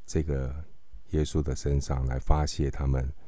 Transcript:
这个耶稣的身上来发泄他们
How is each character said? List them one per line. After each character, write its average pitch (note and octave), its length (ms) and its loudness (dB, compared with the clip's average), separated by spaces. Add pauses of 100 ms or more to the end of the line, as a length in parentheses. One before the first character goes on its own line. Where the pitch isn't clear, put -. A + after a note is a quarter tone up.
这 D#2+ 160 0
个 C#2 420 -2 (440)
耶 D#2 160 2
稣 D2+ 180 0
的 C2+ 140 0
身 C#2+ 240 2
上 C2 260 -2
来 B2+ 140 -2
发 D3+ 260 6
泄 C#2+ 240 0
他 C2+ 160 -2
们 C2+ 260 0 (160)